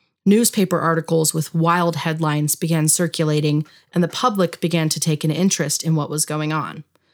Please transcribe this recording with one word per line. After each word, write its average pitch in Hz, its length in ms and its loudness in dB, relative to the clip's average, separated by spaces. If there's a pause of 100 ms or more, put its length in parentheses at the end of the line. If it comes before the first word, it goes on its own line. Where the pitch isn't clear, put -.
(260)
Newspaper 196 540 4
articles 160 520 0
with 160 220 -4
wild 170 420 2
headlines 151 600 -2
began 160 320 0
circulating, 151 760 0 (300)
and 175 80 2
the 170 60 2
public 196 520 0
began 165 280 0
to - 120 -4
take 151 240 -2
an 156 60 0
interest 160 540 0
in 160 100 2
what 147 160 -2
was 151 160 -2
going 151 260 -4
on. 156 300 -6 (320)